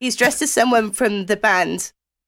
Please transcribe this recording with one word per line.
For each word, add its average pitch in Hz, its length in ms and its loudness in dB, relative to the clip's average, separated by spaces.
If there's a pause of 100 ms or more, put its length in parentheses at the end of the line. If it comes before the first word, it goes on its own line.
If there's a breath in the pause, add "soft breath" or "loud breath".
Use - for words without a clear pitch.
He's 254 160 -4
dressed 247 240 0
as 302 100 -2
someone 226 400 2
from 202 360 -2
the 202 100 0
band 180 560 0 (340)